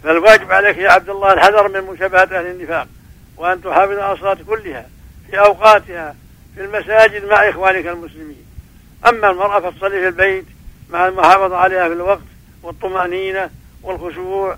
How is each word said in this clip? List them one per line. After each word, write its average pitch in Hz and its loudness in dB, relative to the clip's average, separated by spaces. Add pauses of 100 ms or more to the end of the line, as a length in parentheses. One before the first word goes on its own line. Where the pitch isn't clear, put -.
فالواجب 185 4
عليك 196 2
يا 185 0
عبد 185 2
الله 196 0
الحذر 202 4
من 190 -8
مشابهة 185 0
أهل 180 -2
النفاق، 165 -8 (500)
وأن 175 -4
تحافظ 190 0
على 196 -4
الصلاة 190 -4 (100)
كلها 190 -8 (440)
في 190 -6
أوقاتها 196 4 (400)
في 196 -18
المساجد 208 0
مع 208 2
إخوانك 190 -2
المسلمين، 160 -14 (640)
أما 220 2
المرأة 190 -2
فتصلي 196 -6
في 185 -2
البيت 185 -2 (460)
مع 175 -2
المحافظة 185 2
عليها 185 0
في 165 -4
الوقت 180 -2 (400)
والطمأنينة 185 -6 (320)
والخشوع 185 -8